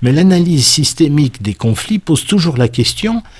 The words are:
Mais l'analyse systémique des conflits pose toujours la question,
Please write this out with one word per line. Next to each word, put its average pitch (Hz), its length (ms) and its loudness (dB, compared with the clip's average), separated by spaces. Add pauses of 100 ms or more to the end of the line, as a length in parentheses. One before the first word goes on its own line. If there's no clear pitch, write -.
Mais 123 120 2
l'analyse 170 520 2
systémique 147 760 0
des 101 140 -4
conflits 113 440 -2
pose - 260 -2
toujours 170 300 0
la 120 140 0
question, 220 520 -2 (180)